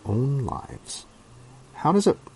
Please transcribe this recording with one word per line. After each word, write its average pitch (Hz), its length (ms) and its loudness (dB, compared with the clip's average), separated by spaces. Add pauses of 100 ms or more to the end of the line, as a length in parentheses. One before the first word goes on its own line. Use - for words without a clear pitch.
own 131 420 0
lives, - 600 -10 (680)
how - 160 0
does 202 160 4
it 175 120 4 (180)